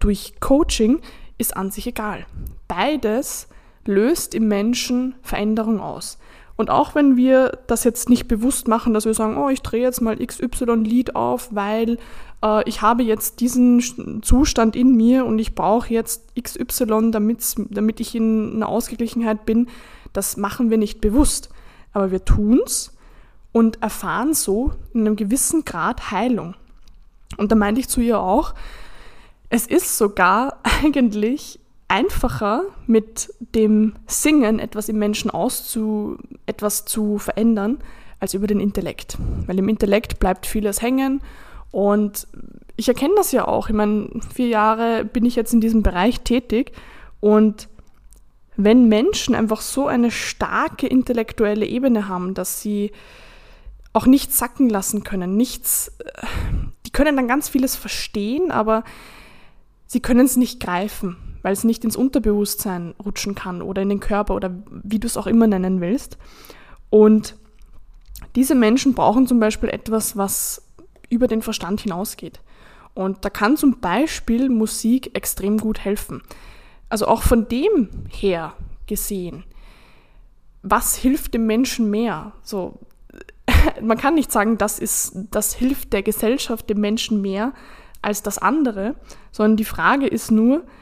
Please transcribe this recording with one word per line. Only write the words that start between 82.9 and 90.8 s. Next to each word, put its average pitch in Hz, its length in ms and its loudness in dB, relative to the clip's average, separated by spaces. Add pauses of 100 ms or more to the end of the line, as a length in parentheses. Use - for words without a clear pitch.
<laughs> - 340 6
man 226 160 2
kann 285 160 2
nicht 302 180 0
sagen, 214 260 2
das 202 200 -2
ist, - 380 -6 (140)
das - 240 -2
hilft - 380 -2
der - 100 0
Gesellschaft, 226 640 -2
dem 208 120 -2
Menschen 208 400 -2
mehr 202 320 -4 (500)
als 208 200 -4
das 202 160 -6
andere, 233 560 0 (380)
sondern 214 240 2
die 214 80 0
Frage 254 420 0
ist - 240 -2
nur, 240 320 4 (200)